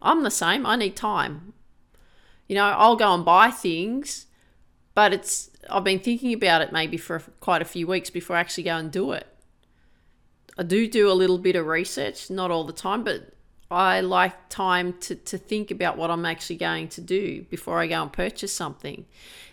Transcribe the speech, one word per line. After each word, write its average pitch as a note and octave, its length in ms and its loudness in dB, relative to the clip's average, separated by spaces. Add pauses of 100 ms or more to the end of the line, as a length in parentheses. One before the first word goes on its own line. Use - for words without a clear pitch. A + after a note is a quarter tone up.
I'm D#4+ 220 2
the B3 80 0
same. G3+ 340 0
I A3 100 0
need G#3 200 -2
time. E3+ 580 -4 (920)
You G3 80 -4
know, G3+ 100 4
I'll A3 300 8
go G#3+ 180 6
and F3 100 2
buy F#3 280 8
things, G#3+ 720 -4 (720)
but G#3 180 6
it's, - 380 -4 (180)
I've G3 140 0
been F#3+ 160 2
thinking A#3+ 340 -2
about E3+ 300 4
it - 80 -4
maybe D#3+ 260 -2
for E3 220 -8 (200)
quite E3+ 220 0
a E3 40 -6
few E3+ 200 -6
weeks F3+ 240 -2
before F3 260 -6
I E3+ 40 2
actually F3 240 -4
go E3+ 140 -2
and D#3+ 140 -8
do G3 200 -2
it. - 160 -8 (1300)
I F3+ 60 -4
do G3 240 2
do G#3+ 240 4
a - 20 4
little F#3 240 4
bit F#3 180 2
of E3 120 0
research, D#3+ 600 -4
not F#3 220 -4
all E3 120 0
the D#3+ 100 -10
time, G3+ 300 -4
but - 300 -6 (360)
I F#3 320 2
like F#3 480 0
time F3+ 520 0
to, - 140 -10
to - 220 -10
think G#3 340 -6
about E3+ 240 -2
what E3 160 -2
I'm E3+ 140 -2
actually E3 320 -6
going E3 320 -4
to - 120 -16
do F3+ 420 -2
before E3+ 360 -6
I E3 80 0
go E3 140 -2
and D3 100 -8
purchase F#3+ 400 -6
something. C#3+ 540 -10 (480)